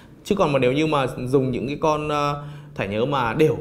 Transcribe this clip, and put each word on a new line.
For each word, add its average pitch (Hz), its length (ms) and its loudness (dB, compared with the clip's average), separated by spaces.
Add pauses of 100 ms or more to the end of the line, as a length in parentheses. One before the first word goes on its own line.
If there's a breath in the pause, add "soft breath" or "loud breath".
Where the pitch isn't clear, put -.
(240 loud breath)
Chứ 202 120 0
còn 180 160 2
mà 139 80 2
nếu 127 120 4
như 151 160 0
mà 143 200 0 (200)
dùng 131 240 2
những 120 160 -4
cái 143 140 -4
con, 151 280 0
ờ, 147 340 -2 (320 loud breath)
thẻ 110 120 -2
nhớ 107 180 0
mà 131 280 -2
đều 143 280 4